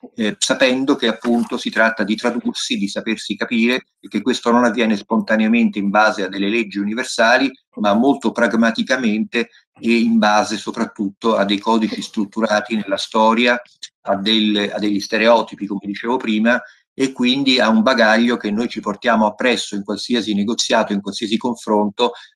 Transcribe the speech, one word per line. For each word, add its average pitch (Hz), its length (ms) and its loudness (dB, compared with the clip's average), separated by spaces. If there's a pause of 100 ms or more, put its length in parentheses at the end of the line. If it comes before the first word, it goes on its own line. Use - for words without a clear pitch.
(160)
eh, 107 220 -2
sapendo 131 580 2
che 123 100 -2
appunto 117 520 0
si - 120 -8
tratta 110 320 0
di 104 140 -2
tradursi, 117 600 -4
di 101 120 -2
sapersi 104 480 -6
capire 117 480 0 (160)
e - 80 -20
che 104 140 -2
questo 120 280 0
non 120 140 4
avviene 110 320 2
spontaneamente 110 840 0
in 101 120 -2
base 104 340 2
a 95 40 -4
delle 98 200 -4
leggi 104 300 -2
universali, 117 720 0 (260)
ma 104 180 0
molto 120 380 2
pragmaticamente 113 1160 0 (280)
e 117 200 0
in 117 200 2
base 107 380 2
soprattutto 110 800 -4
a 101 80 2
dei 101 140 0
codici 110 440 0
strutturati 107 720 -2
nella 98 220 -4
storia, 113 640 2 (440)
a 101 120 0
del-, 104 560 0
a 107 60 -4
degli 101 200 -2
stereotipi, 110 680 2
come 98 180 -6
dicevo 107 320 -4
prima, 117 440 0 (340)
e 131 180 -2
quindi 127 480 2
a 107 80 4
un 110 140 4
bagaglio 113 540 4
che 107 140 -4
noi 113 180 -2
ci - 120 -10
portiamo 110 460 0
appresso 107 500 -2
in 101 80 -6
qualsiasi 107 500 -4
negoziato, 110 580 0
in 101 80 -2
qualsiasi 101 360 -6
confronto, 110 760 -2 (240)